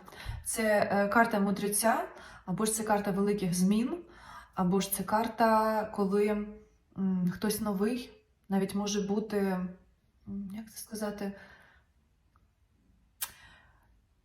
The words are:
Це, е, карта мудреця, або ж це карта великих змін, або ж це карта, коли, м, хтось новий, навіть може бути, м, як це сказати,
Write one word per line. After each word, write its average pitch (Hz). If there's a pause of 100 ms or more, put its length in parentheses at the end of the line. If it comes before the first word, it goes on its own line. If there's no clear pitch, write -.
(460)
Це, 214
е, 202
карта 226
мудреця, 208 (420)
або 190
ж 220
це 220
карта 208
великих 190
змін, 220 (560)
або 185
ж 185
це 190
карта, 220 (120)
коли, 208 (500)
м, 185
хтось -
новий, 214 (400)
навіть 190
може 202
бути, 208
м, 196
як 220
це -
сказати, 208 (3000)